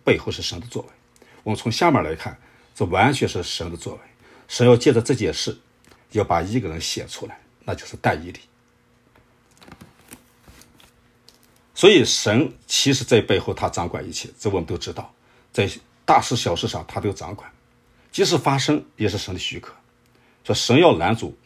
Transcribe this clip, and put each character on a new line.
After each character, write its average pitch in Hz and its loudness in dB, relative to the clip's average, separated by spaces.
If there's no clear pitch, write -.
背 110 2
后 98 -8
是 87 -10
神 - -10
的 120 -14
作 - -10
为。 - -18
我 110 -4
们 104 -2
从 - -4
下 175 2
面 117 4
来 78 -4
看， - -12
这 - -4
完 98 2
全 117 -2
是 90 -6
神 85 -8
的 85 -12
作 - -12
为。 - -18
神 - 2
要 123 10
借 139 6
着 113 4
这 131 2
件 92 -2
事， - -6
要 101 0
把 85 0
一 107 -2
个 104 -4
人 80 -8
显 - -6
出 - -14
来， - -16
那 95 -8
就 - -16
是 - -18
但 82 -2
以 87 -12
理。 - -18
所 185 6
以 170 8
神 - 0
其 - 0
实 131 -2
在 113 4
背 98 2
后 95 -4
他 90 -4
掌 85 -6
管 73 -10
一 - -12
切， - -10
这 107 -4
我 95 0
们 82 -2
都 85 -8
知 - -10
道， - -16
在 101 0
大 156 4
事 - -4
小 87 -2
事 - -4
上 85 -6
他 - -8
都 101 -2
掌 85 -12
管， - -18
即 196 2
使 175 2
发 135 2
生 151 0
也 104 0
是 95 -4
神 98 -8
的 90 -8
许 - -8
可。 - -20
说 113 -2
神 123 4
要 147 8
拦 90 0
阻， 87 -8